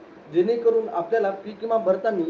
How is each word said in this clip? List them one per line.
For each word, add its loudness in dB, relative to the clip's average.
जेणेकरून 2
आपल्याला 0
पीक -12
विमा 0
भरताना 0